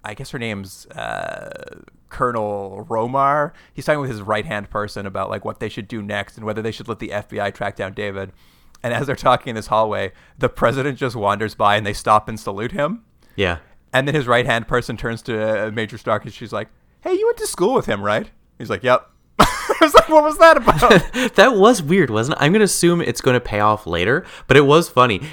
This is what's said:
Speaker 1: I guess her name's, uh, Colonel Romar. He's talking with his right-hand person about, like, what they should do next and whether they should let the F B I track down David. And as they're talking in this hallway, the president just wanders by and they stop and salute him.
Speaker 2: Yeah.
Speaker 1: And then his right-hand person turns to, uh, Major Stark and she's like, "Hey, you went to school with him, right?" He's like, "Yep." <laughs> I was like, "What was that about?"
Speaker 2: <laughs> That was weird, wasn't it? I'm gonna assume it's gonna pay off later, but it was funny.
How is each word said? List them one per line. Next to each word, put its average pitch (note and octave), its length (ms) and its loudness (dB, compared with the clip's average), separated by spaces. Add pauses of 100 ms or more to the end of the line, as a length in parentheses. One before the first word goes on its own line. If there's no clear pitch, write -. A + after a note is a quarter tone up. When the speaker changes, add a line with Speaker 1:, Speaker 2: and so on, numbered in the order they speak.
Speaker 1:
I G#2 80 -10
guess C3 180 -14
her C#3+ 80 -10
name's, G2+ 500 -10
uh, - 920 -10 (300)
Colonel G#2 800 -4
Romar. C#3 640 0 (200)
He's - 140 -10
talking D3+ 160 0
with C3 80 -6
his G#2+ 100 -8
right-hand G#2 480 -4
person G#2 380 -8
about, F#2+ 240 -6
like, G2+ 160 -8
what G#2+ 120 -10
they A2 120 -8
should G#2 180 -12
do A2 140 -8
next G2+ 340 -8
and A2 80 -16
whether G#2+ 160 -6
they A2 100 -6
should G#2 160 -14
let A2+ 120 -8
the - 140 -10
F G#2 180 -8
B G#2+ 100 -8
I G2+ 100 -2
track G2+ 260 -8
down F#2+ 180 -8
David. G2 360 -8 (500)
And A#2+ 140 -6
as C3 140 -4
they're B2+ 80 -4
talking B2+ 340 0
in A2+ 60 -8
this G#2+ 100 -8
hallway, G#2 460 -2 (260)
the B2+ 100 -2
president C3 500 -2
just B2 180 -6
wanders G2+ 400 -2
by G#2 180 2
and G#2+ 100 0
they G2+ 80 -4
stop G#2+ 360 2
and A2 100 -10
salute G#2+ 320 -6
him. F3+ 320 -4 (320)
Speaker 2:
Yeah. F2 240 -2 (340)
Speaker 1:
And C3 140 2
then D3 80 -2
his C3 140 0
right-hand A#2 400 0
person A#2+ 280 -2
turns A2+ 260 -8
to, A2 440 -2
uh, G#2+ 60 -6
Major A2 260 -6
Stark G#2+ 260 -2
and G#2+ 80 -14
she's A2 200 -14
like, A2 160 -8 (320)
"Hey, F#4 140 -2
you G#4 120 0
went A#4+ 120 0
to A4 100 -6
school A3+ 260 0
with C4 120 0
him, G2+ 180 -4
right?" G#2+ 260 -2 (260)
He's A2 140 -12
like, G#2 140 -4
"Yep." B2+ 200 2 (180)
<laughs> - 180 -14
I - 400 0
was D#4 140 4
like, - 140 8
"What D#4 140 6
was D4+ 160 -2
that E4 200 8
about?" D#3+ 200 2 (340)
Speaker 2:
<laughs> B3 220 -2
That A3 220 6
was G3+ 260 6
weird, D#3 280 2
wasn't A2+ 280 -2
it? C#3 60 0
I'm D#3 80 4
gonna G#3+ 140 4
assume E3+ 340 2
it's - 200 -4
gonna B2 200 2
pay - 180 -6
off G#2+ 260 2
later, F#2 400 -2 (220)
but B2+ 100 6
it D3 80 8
was D#3 240 4
funny. B2 340 2 (100)